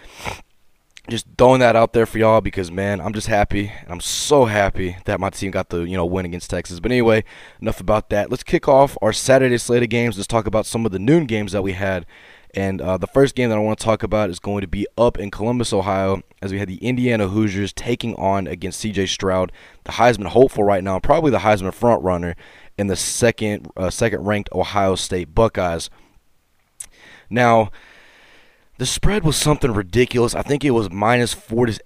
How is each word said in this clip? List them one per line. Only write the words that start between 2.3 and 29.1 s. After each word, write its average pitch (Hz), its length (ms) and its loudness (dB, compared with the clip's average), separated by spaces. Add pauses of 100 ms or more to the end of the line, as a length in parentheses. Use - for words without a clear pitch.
because, 95 320 -6
man, 98 280 -2
I'm 101 120 -6
just 104 160 -6
happy, 101 420 0 (120)
and - 100 -14
I'm 87 80 -10
so - 460 2
happy 98 580 -2
that 98 160 -2
my 95 100 -2
team 95 220 -6
got 92 160 -4
the, 87 140 -4
you 87 140 -4
know, 87 100 0
win 92 200 -2
against 87 240 -10
Texas. 87 300 -8
But 107 100 -2
anyway, 113 320 4 (380)
enough 110 200 -6
about 104 300 -2
that. 104 200 0
Let's 127 120 -6
kick - 240 -2
off 139 340 4
our 107 120 2
Saturday 131 460 2
slate 120 260 2
of 117 60 -4
games. 120 260 -2
Let's 95 100 -8
talk 113 220 -2
about 107 180 -2
some 117 180 -4
of 110 60 0
the 95 80 -4
noon 143 280 2
games 107 260 -4
that 98 100 -2
we 95 120 -4
had. 92 300 -4 (500)
And, 95 280 -4
uh, 92 160 -2
the 90 80 -6
first 135 280 2
game 123 140 0
that 110 80 0
I 107 60 0
wanna 107 140 -2
talk 110 260 -2
about 107 260 -2
is 87 100 -8
going 101 220 -6
to 98 60 -6
be 95 200 -4 (120)
up 120 200 2
in 101 120 -6
Columbus, 117 420 -4
Ohio, 98 480 -2 (220)
as 98 100 -6
we 98 60 -4
had 101 100 -6
the 92 80 -10
Indiana 120 520 0
Hoosiers 101 440 -2
taking 117 440 -6
on 98 300 -2
against 90 320 -8
C 107 140 -6
J 95 140 0
Stroud, 92 440 0 (340)
the - 80 -12
Heisman 104 340 2
hopeful 117 360 4
right 101 220 2
now, 95 140 -2
probably 151 320 2
the 110 80 2
Heisman 95 340 2
front 113 300 2
runner, 87 340 -2 (400)
in 101 120 -2
the 92 80 0
second, 107 800 -2
uh, 92 140 -4
second-ranked 101 640 -2
Ohio 95 440 0
State 87 380 -6
Buckeyes. 92 540 0 (1400)
Now, 117 400 4 (1080)
the 127 80 -4
spread 208 360 2